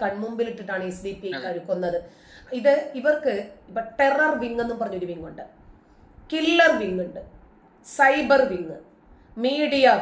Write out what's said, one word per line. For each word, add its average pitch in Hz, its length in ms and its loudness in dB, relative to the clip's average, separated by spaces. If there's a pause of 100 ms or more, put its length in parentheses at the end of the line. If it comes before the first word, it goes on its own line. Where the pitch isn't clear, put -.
കൺമുമ്പിലിട്ടിട്ടാണ് 208 880 -6
എസ് 185 140 -14
ഡി 196 160 -8
പി 202 140 -8
ഐക്കാർ 185 200 -8 (140)
കൊന്നത്. 180 300 -2 (600)
ഇത് 277 140 4 (260)
ഇവർക്ക് 294 360 0 (340)
ഇപ്പൊ 220 140 -8 (160)
ടെറർ 285 420 4
വിങ് 233 220 -4
എന്നും 233 180 -6
പറഞ്ഞൊരു 185 300 -6
വിങ് 165 180 -12
ഉണ്ട്, 147 160 -16 (840)
കില്ലർ 320 500 4
വിങ് 185 240 -4
ഉണ്ട്, - 160 -12 (760)
സൈബർ 277 460 6 (100)
വിങ്, 165 260 -8 (640)
മീഡിയ 277 400 2 (160)